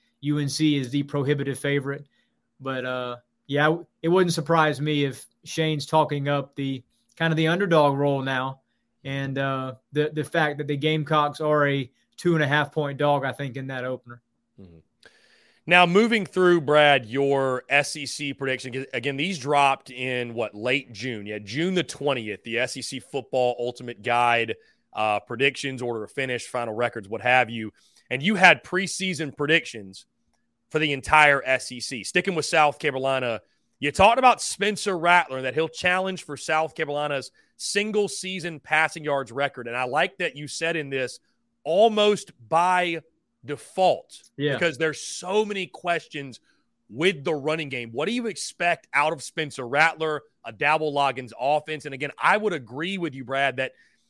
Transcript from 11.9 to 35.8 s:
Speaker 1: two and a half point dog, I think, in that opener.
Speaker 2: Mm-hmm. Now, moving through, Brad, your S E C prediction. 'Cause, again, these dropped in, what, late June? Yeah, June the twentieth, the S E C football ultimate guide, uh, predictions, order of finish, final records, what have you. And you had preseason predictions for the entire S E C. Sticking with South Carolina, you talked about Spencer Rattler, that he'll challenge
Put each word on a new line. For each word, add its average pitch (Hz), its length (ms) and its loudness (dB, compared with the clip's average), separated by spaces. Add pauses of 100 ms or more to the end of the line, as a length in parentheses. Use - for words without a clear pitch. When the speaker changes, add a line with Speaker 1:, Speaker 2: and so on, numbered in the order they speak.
Speaker 1:
two 175 180 2
and 156 80 4
a 135 60 2
half 147 240 2
point 139 260 -4
dog, 143 260 2
I 131 60 -2
think, 131 260 -8
in 135 120 -10
that 127 160 -8
opener. 120 380 -10 (380)
Speaker 2:
Mm-hmm. 85 180 -20 (880)
Now, 175 200 8
moving 214 400 4
through, 175 360 4
Brad, 143 440 6
your 135 600 0
S 143 260 2
E 147 120 -10
C 139 280 -8
prediction. 131 380 -6
'Cause, 131 200 -8
again, 135 240 -4
these 170 220 -2
dropped 139 520 2
in, 123 440 -6
what, 113 180 -4
late 123 400 -4
June? 107 340 -8
Yeah, 104 120 -8
June 139 360 -4
the 175 100 0
twentieth, 120 580 -6
the 113 160 -4
S 127 180 -4
E 127 60 -12
C 131 160 -8
football 127 640 -2
ultimate 120 420 -8
guide, 120 540 2 (380)
uh, 107 260 0
predictions, 131 600 -2
order 117 220 -6
of - 80 -14
finish, 127 380 -6
final 117 260 -4
records, 113 340 -4
what 107 120 -8
have 123 300 4
you. 110 220 -8 (380)
And 131 100 -4
you 202 140 0
had 180 300 6
preseason 180 720 -4
predictions 143 720 -2 (640)
for 156 80 -2
the 151 140 0
entire 143 520 4
S 131 260 -2
E 120 100 -10
C. 117 220 -8
Sticking 180 320 -2
with 156 120 -2
South 151 320 4
Carolina, 131 640 -2 (380)
you 139 120 -2
talked 226 260 6
about 254 240 6
Spencer 196 560 -4
Rattler, 160 440 4
that 127 120 -4
he'll 160 140 0
challenge 185 560 -2